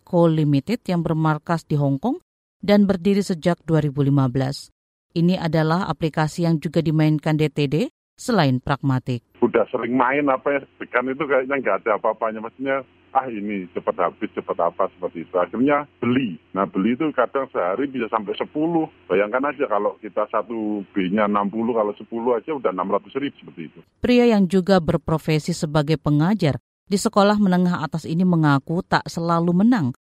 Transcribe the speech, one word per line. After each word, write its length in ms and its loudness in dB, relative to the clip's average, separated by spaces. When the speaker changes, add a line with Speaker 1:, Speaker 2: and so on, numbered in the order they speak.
Speaker 1:
Co 240 4
Limited 560 0
yang 160 -2
bermarkas 640 -2
di 160 -2
Hong 160 2
Kong 240 -4
dan 240 4
berdiri 400 2
sejak 400 -2
dua 160 2
ribu 240 0
lima 240 4
belas. 400 -4
Ini 240 2
adalah 480 0
aplikasi 560 -2
yang 160 2
juga 240 0
dimainkan 560 2
D 80 2
T 160 -2
D 240 0
selain 480 2
Pragmatik. 640 -2
Speaker 2:
Udah 320 2
sering 240 -4
main 320 2
apa 240 0
ya, 80 -2
kan 160 0
itu 180 -6
kayaknya 320 0
nggak 240 0
ada 160 0
apa-apanya, 400 -4
maksudnya, 480 -6
"Ah, 160 -2
ini 480 -6
cepet 240 -4
habis, 320 -4
cepet 320 -8
apa," 320 -2
seperti 320 -10
itu. 80 -10
Akhirnya 640 0
beli. 400 -2
Nah, 160 -2
beli 240 -2
itu 160 -4
kadang 400 -2
sehari 400 -2
bisa 160 -6
sampai 320 -4
sepuluh. 480 -2
Bayangkan 400 0
aja 160 -4
kalau 320 -2
kita 320 -6
satu 640 -4
B-nya 320 0
enam 240 -2
puluh, 240 -4
kalau 240 0
sepuluh 400 -4
aja 160 -8
udah 160 -4
enam 240 -4
ratus 240 -6
ribu 240 -6
seperti 320 -16
itu. 60 -20
Speaker 1:
Pria 320 4
yang 160 4
juga 320 2
berprofesi 720 0
sebagai 480 0
pengajar 640 0
di 140 -2
sekolah 420 2
menengah 400 2
atas 240 -6
ini 160 0
mengaku 640 2
tak 240 -2
selalu 560 0
menang, 300 2